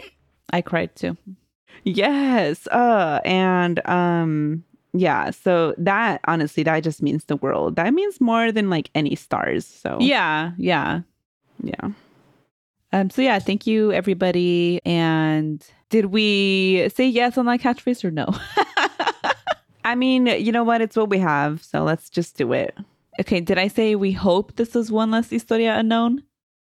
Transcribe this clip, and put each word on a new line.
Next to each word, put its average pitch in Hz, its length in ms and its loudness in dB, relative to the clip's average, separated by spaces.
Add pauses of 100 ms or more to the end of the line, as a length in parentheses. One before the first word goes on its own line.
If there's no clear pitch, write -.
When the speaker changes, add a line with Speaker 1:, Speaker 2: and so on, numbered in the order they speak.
(260)
Speaker 1:
<laughs> - 280 -16
Speaker 2:
I 175 80 0
cried 170 340 -4
too. 175 200 -6 (720)
Speaker 1:
Yes. 233 800 0
Uh, 208 560 2
and, 180 640 2
um, 165 760 0 (300)
yeah, 151 380 0
so 170 460 0
that, 196 480 0
honestly, 156 380 0
that 160 200 0
just 156 180 -4
means 147 240 -2
the 147 120 -4
world. - 400 -2
That 190 160 0
means 392 260 -2
more 226 320 2
than, 208 180 0
like, 160 240 -2
any 147 220 -2
stars. - 500 -4
So - 360 -10
Speaker 2:
Yeah, 175 560 0
yeah. 170 440 -2 (600)
Speaker 1:
Yeah. - 280 -8 (1000)
Speaker 2:
Um, 190 160 2
so 254 120 -2
yeah, 240 180 2
thank 202 260 -4
you, 214 280 2
everybody. 175 920 0
And 156 800 0 (240)
did 214 180 2
we 196 840 2
say 262 140 2
yes 240 300 0
on 247 80 0
that 240 160 0
catchphrase 247 420 -2
or 180 80 -2
no? 156 160 -4 (800)
<laughs> - 760 -6
Speaker 1:
I 233 120 0
mean, 254 320 2
you 226 240 0
know 233 120 2
what? 226 180 2
It's 220 140 -2
what 214 140 2
we 196 100 2
have. 151 440 0
So 151 200 -4
let's 156 260 -2
just - 280 -6
do 123 160 0
it. - 240 -4 (420)
Speaker 2:
Okay. 190 220 0
Did 180 160 0
I 185 100 0
say 220 280 0
we 196 160 0
hope 190 440 0
this 233 200 -2
is 226 160 -2
one 220 200 0
less 226 180 0
Historia 226 480 0
Unknown 233 460 0 (440)